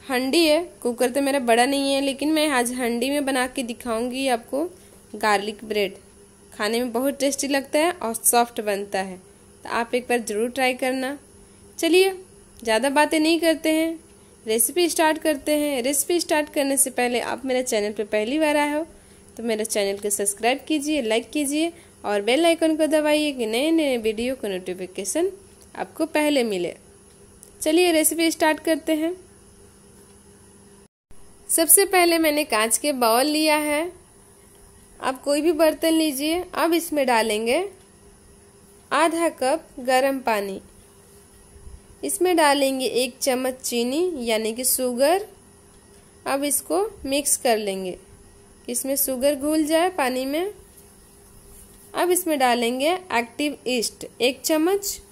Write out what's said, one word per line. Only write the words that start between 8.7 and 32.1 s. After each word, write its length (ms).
है, 140
तो 60
आप 240
एक 140
बार 120
ज़रूर 300
ट्राई 260
करना। 420
चलिए, 380
ज़्यादा 340
बातें 280
नहीं 200
करते 320
हैं, 260
रेसिपी 440
स्टार्ट 300
करते 380
हैं। 240
रेसिपी 380
स्टार्ट 340
करने 220
से 160
पहले 300
आप 220
मेरे 200
चैनल 280
पर 140
पहली 340
बार 180
आए 160
हो 120
तो 60
मेरे 220
चैनल 340
को 120
सब्सक्राइब 500
कीजिए, 420
like 280
कीजिए 420
और 180
bell 240
icon 300
को 120
दबाइए 440
कि 140
नए 240
नए 280
video 360
का 140
notification 840
आपको 340
पहले 360
मिले। 300
चलिए 320
recipe 380
start 300
करते 340
हैं। 200
सबसे 380
पहले 320